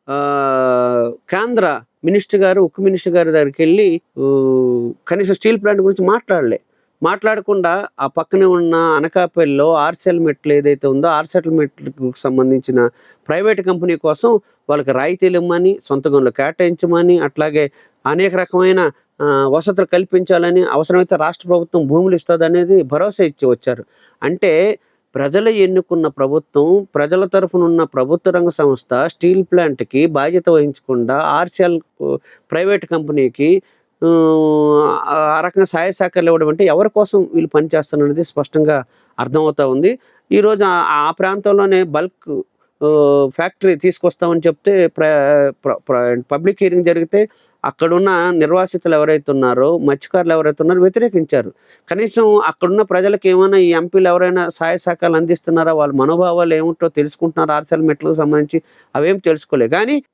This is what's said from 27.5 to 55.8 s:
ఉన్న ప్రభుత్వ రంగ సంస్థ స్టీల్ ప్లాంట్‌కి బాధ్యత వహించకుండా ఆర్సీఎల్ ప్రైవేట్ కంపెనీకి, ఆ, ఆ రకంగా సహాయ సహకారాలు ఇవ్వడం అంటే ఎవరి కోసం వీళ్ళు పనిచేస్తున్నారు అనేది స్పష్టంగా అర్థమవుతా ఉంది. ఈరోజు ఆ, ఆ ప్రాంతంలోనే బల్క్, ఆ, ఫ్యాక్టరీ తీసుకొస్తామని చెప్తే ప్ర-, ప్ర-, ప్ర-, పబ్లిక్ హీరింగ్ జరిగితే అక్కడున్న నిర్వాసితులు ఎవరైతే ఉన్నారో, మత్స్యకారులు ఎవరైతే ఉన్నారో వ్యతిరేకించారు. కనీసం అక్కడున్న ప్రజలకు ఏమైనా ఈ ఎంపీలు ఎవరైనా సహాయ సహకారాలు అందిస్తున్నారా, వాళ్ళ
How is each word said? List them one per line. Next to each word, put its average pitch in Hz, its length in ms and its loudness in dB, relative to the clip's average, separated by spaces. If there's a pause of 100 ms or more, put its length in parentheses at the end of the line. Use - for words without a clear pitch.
ఉన్న 170 200 2
ప్రభుత్వ 147 480 -2
రంగ 175 180 0
సంస్థ 139 580 -2
స్టీల్ 185 360 0
ప్లాంట్‌కి 151 640 0
బాధ్యత 165 440 -2
వహించకుండా 135 680 0
ఆర్సీఎల్ 165 640 -2 (720)
ప్రైవేట్ 180 340 -2
కంపెనీకి, 151 760 0 (440)
ఆ, - 20 2 (1300)
ఆ 156 100 -2
రకంగా 185 200 0
సహాయ 175 260 -4
సహకారాలు 180 380 -2
ఇవ్వడం 160 180 2
అంటే 160 180 0
ఎవరి 180 240 2
కోసం 202 440 0
వీళ్ళు 165 140 0
పనిచేస్తున్నారు 151 600 -2
అనేది 156 140 -2
స్పష్టంగా 151 600 -2 (360)
అర్థమవుతా 147 480 -2
ఉంది. 160 320 0 (320)
ఈరోజు 208 320 2
ఆ, 180 200 0 (240)
ఆ 165 40 0
ప్రాంతంలోనే 190 720 0
బల్క్, 156 580 -6 (420)
ఆ, 143 520 2
ఫ్యాక్టరీ 180 400 -2
తీసుకొస్తామని 170 720 -2
చెప్తే 180 400 2
ప్ర-, 147 640 2
ప్ర-, 131 280 -4 (120)
ప్ర-, 123 420 -2
పబ్లిక్ 170 300 -2
హీరింగ్ 180 240 0
జరిగితే 170 440 0 (340)
అక్కడున్న 175 680 0
నిర్వాసితులు 170 640 0
ఎవరైతే 151 360 0
ఉన్నారో, 135 460 0
మత్స్యకారులు 160 560 -2
ఎవరైతే 156 300 0
ఉన్నారో 180 180 0
వ్యతిరేకించారు. 180 720 0 (360)
కనీసం 208 480 2
అక్కడున్న 185 440 0
ప్రజలకు 196 460 0
ఏమైనా 190 300 4
ఈ 185 100 4
ఎంపీలు 175 400 0
ఎవరైనా 180 420 0
సహాయ 170 280 -4
సహకారాలు 165 400 -2
అందిస్తున్నారా, 165 560 0
వాళ్ళ 147 200 0